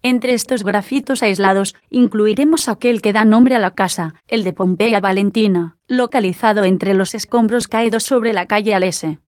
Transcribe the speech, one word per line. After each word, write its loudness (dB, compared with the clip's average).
Entre 0
estos -4
grafitos -2
aislados, 0
incluiremos 2
aquel -2
que 0
da 2
nombre 6
a 2
la 0
casa, -4
el -2
de -4
Pompeia 0
Valentina, 0
localizado 0
entre 0
los -2
escombros -2
caídos -2
sobre 0
la -2
calle 0
Alese -2